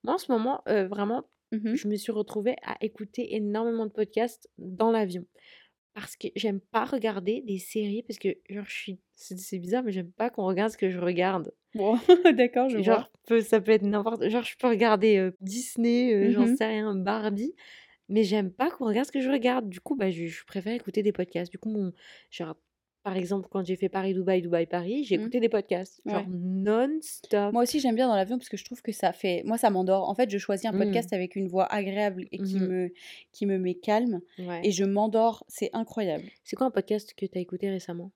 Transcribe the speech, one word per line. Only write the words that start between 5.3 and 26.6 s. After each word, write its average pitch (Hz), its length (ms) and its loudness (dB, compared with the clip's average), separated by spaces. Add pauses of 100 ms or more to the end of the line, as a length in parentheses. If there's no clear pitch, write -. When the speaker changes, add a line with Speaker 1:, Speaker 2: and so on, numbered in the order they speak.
Speaker 1:
Parce 208 200 -14
que - 200 -10
j'aime 196 240 -2
pas - 260 -2
regarder 214 560 -2
des 208 160 -6
séries, 214 460 -4
parce - 160 -12
que, - 180 -2 (120)
genre, 202 180 -10
je - 80 -12
suis, 190 240 -10 (160)
c'est, - 240 -14
c'est 185 200 -8
bizarre, 196 240 -2
mais 220 80 -2
j'aime 180 200 -6
pas 233 180 -4
qu'on 208 160 -4
regarde 196 260 0
ce - 60 -16
que 190 120 0
je 180 100 -4
regarde. 180 540 0 (220)
Speaker 2:
Bon, 214 180 2
<laughs> 349 420 8
d'accord, 247 340 4
je 226 120 0
Speaker 1:
Genre, 220 160 6
Speaker 2:
vois. 240 120 -4 (160)
Speaker 1:
peut, 226 160 4
ça 214 200 4
peut 208 100 2
être 214 120 6
n'importe, 208 460 0
genre, 233 140 0
je - 140 -8
peux 254 100 0
regarder, 214 500 6
heu, 185 240 2
Disney, 240 720 2
heu, 208 180 4
j'en 233 140 6
Speaker 2:
Mmh 233 60 4
mh. 262 60 4
Speaker 1:
sais 220 100 2
rien, 214 280 -2
Barbie, 214 580 -2 (560)
mais 214 140 4
j'aime 196 280 0
pas 277 200 0
qu'on 262 160 -6
regarde 220 200 2
ce - 40 -18
que 269 100 0
je 254 80 0
regarde. 247 400 0
Du 180 100 -12
coup, - 160 -4
bah, 196 160 0
je, 165 140 -6
je 165 200 -10
préfère 202 280 -6
écouter 214 300 -4
des 202 80 2
podcasts. 175 400 -4
Du 190 80 -16
coup, 220 100 -8
mon, 202 240 -4 (380)
genre, 160 240 -10 (480)
par 190 120 -6
exemple, 190 360 -2
quand 190 120 -2
j'ai 180 120 -2
fait 190 120 -2
Paris-Dubaï, 190 540 2
Dubaï-Paris, 175 640 -2
j'ai 202 140 2
Speaker 2:
Mmh. 208 40 0
Speaker 1:
écouté 240 180 -2
des 226 100 4
podcasts, 196 580 -2
genre 202 140 -2
Speaker 2:
Ouais. 202 80 -6
Speaker 1:
non-stop. 202 1200 0